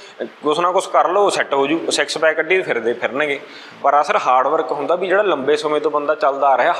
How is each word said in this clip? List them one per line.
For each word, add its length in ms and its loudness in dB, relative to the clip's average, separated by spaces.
ਕੁਛ 360 -4
ਨਾ 120 0
ਕੁਛ 160 -2
ਕਰ 220 2
ਲਓ, 200 2
ਸੈੱਟ 240 -2
ਹੋ 140 2
ਜੂ, 240 -2
ਸਿਕਸ 260 -2
ਪੈਕ 200 2
ਕੱਢੀ 240 0
ਫਿਰਦੇ 320 -2
ਫਿਰਨਗੇ। 460 -4
ਪਰ 200 4
ਅਸਲ 160 0
ਹਾਰਡ 300 2
ਵਰਕ 240 -2
ਹੁੰਦਾ 240 -2
ਵੀ 120 -4
ਜਿਹੜਾ 140 2
ਲੰਬੇ 340 0
ਸਮੇਂ 260 -2
ਤੋਂ 100 0
ਬੰਦਾ 240 -2
ਚੱਲਦਾ 320 0
ਆ 100 4
ਰਿਹਾ, 220 2